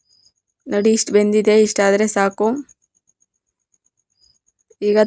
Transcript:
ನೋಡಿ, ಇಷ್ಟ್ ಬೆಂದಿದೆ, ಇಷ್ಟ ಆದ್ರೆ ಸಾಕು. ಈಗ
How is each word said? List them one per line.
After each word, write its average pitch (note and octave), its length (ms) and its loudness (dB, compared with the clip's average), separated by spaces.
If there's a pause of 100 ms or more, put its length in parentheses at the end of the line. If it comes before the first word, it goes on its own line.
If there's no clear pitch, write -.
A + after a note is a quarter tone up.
(680)
ನೋಡಿ, G#3 260 -2
ಇಷ್ಟ್ - 220 -4
ಬೆಂದಿದೆ, G#3 480 2
ಇಷ್ಟ G#3+ 160 -4
ಆದ್ರೆ G3+ 280 0
ಸಾಕು. G3+ 400 -2 (2250)
ಈಗ G#3 260 0